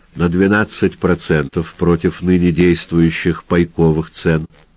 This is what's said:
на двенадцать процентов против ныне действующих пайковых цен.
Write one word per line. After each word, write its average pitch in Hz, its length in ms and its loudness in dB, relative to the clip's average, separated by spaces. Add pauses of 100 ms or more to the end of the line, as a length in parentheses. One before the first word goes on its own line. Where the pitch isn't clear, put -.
(160)
на 87 120 0
двенадцать 98 680 0
процентов 80 760 -2
против 85 480 -2
ныне 87 280 2
действующих 85 920 0
пайковых 82 640 0
цен. 80 360 -2 (300)